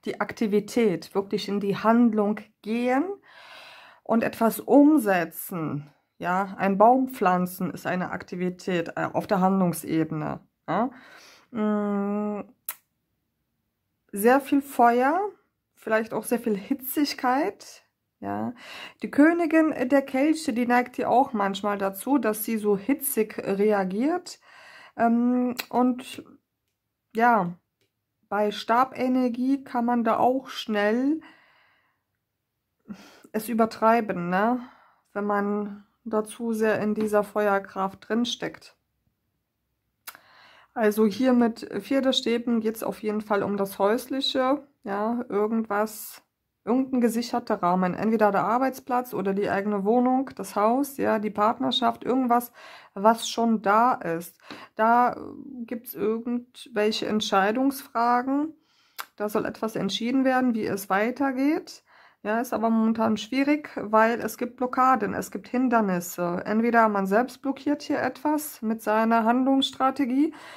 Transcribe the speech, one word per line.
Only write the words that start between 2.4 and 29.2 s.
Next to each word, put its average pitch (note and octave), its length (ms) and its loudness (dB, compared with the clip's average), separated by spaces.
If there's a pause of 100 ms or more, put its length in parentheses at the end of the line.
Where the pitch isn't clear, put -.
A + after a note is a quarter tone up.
gehen B3 440 0 (960)
und A3+ 200 2
etwas - 360 0
umsetzen. F#3 1300 2 (260)
Ja, F#3 400 -4
ein G3 200 0
Baum B3+ 320 6
pflanzen F3+ 640 0
ist - 160 -10
eine F3+ 240 -4
Aktivität, F3+ 840 -4
äh, D#3+ 160 -4
auf E3+ 140 -4
der F#3+ 160 0
Handlungsebene, D#3+ 1000 0 (280)
ja. G#3+ 240 -2 (600)
Mm, G#3 920 -2 (1700)
sehr A#3+ 300 4
viel C#4 200 0
Feuer, B3 580 2 (540)
vielleicht A3 400 -2
auch G#3+ 100 -4
sehr A#3 160 -2
viel A3 160 -2
Hitzigkeit, C4+ 1300 -4 (360)
ja. G#3+ 340 -6 (480)
Die A3 80 -8
Königin D#4 800 4
der C#4 140 4
Kelche, C#4 500 0
die A#3 140 0
neigt B3 300 0
ja A#3+ 100 -2
auch C4 260 2
manchmal G3+ 440 -2
dazu, G3 400 -2
dass G#3+ 260 -2
sie A3+ 140 -4
so G#3 200 2
hitzig A3 600 -2
reagiert. G#3 1000 -2 (580)
Ähm, A#3+ 580 2 (140)
und B3 540 0 (920)
ja, A3 420 2 (720)
bei G#3 220 0
Stabenergie B3+ 1120 0